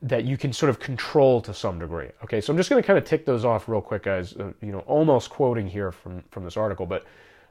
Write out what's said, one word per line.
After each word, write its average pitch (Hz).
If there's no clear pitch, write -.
that 123
you 127
can 135
sort 147
of 127
control 131
to 104
some 92
degree. 80
Okay, 107
so -
I'm 160
just 185
gonna 254
kinda 175
tick -
those 120
off 113
real 110
quick, 101
guys, 92
uh, 101
you 104
know, 95
almost 147
quoting 120
here 95
from, 90
from 95
this 87
article, 101
but, 90